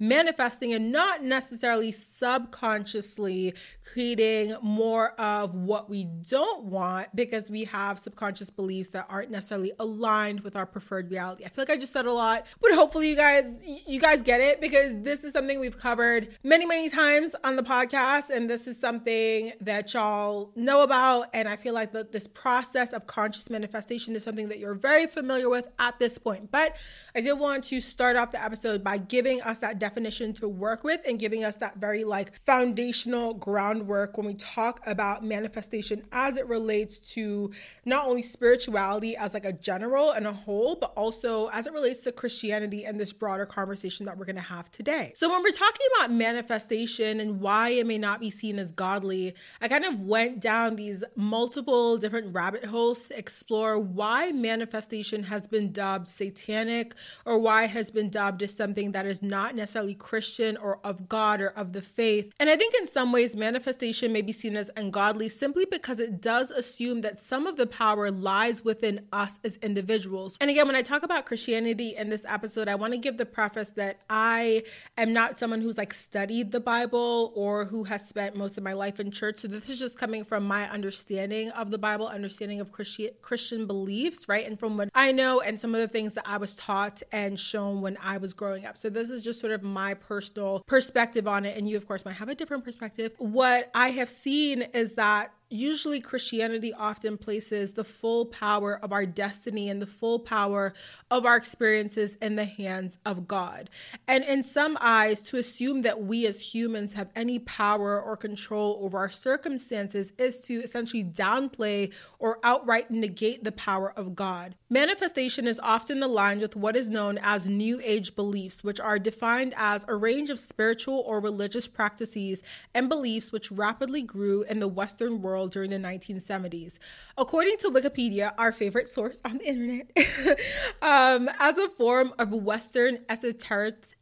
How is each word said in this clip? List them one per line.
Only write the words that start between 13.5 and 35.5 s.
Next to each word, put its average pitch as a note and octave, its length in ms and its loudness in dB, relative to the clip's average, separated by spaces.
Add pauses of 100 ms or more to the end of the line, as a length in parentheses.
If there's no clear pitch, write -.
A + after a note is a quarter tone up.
y-, D4+ 220 -8
you C4+ 140 -2
guys D4+ 220 8
get A#3+ 180 6
it, C#4+ 200 6
because C#4 420 4
this C#4+ 220 -2
is C#4+ 80 -8
something C#4 280 0
we've B3 180 -4
covered A#3 640 2
many, E4 240 8
many E4 240 2
times D4 540 4
on C4 120 2
the C4 60 2
podcast, C4 640 2
and A#3 220 0
this A#3 160 -4
is A#3+ 120 -10
something A3+ 840 0
that G#3 340 -2
y'all G#3 640 0
know C4+ 260 6
about. C4 300 8 (220)
And A3 120 0
I G#3 100 -2
feel A#3 180 -4
like A3 180 -2
that A3 180 -6
this G3+ 160 -6
process B3 680 0
of A3 120 -10
conscious G#3+ 440 -4
manifestation A3+ 680 -6
is G#3 80 -6
something G#3+ 240 -6
that G#3 100 -8
you're G3+ 160 -6
very D4 320 6
familiar C4 440 0
with B3 180 0 (100)
at A#3+ 200 0
this A#3+ 180 2
point. G#3 340 -6
But G#3+ 240 2 (400)
I A#3 60 0
did C4+ 140 2
want C#4 300 0
to B3+ 180 -4
start B3 340 2
off A#3+ 160 2
the A#3 100 -6
episode G#3+ 400 -2
by G3+ 140 0
giving B3 460 2
us A3+ 160 -4
that G#3+ 200 -4
definition G#3+ 560 -4
to A3 140 -6
work G#3 360 -4
with E4 220 0
and A#3 120 0
giving A3 260 -2
us G#3 120 -2
that G#3 200 -6
very, G#3 280 -2
like, G3+ 420 -4
foundational A#3+ 880 2
groundwork G3+ 840 -2
when G#3+ 100 -4
we G3+ 80 -6
talk A#3 520 -4
about G3+ 360 -2
manifestation G#3+ 800 -6 (100)